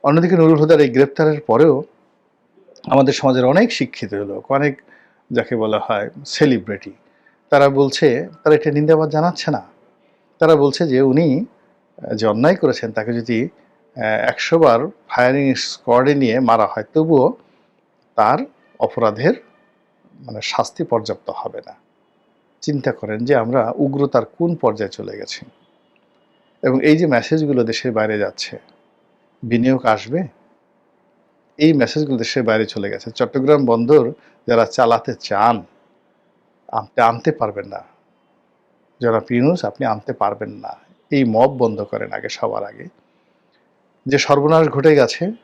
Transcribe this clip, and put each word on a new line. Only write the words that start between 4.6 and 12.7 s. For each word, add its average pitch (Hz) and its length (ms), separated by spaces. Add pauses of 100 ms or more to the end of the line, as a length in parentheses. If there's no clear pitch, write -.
যাকে 120 240
বলা 107 240
হয় 107 300 (160)
সেলিব্রিটি, 104 680 (580)
তারা 139 200
বলছে, 139 580 (160)
তারা 156 120
এটা 151 160
নিন্দাবাদ 156 380
জানাচ্ছে 156 420
না। 110 100 (760)
তারা 160 160
বলছে 143 320
যে 131 140
উনি, 143 440
আহ, - 680
যে 110 140
অন্যায় 120 280
করেছেন 120 360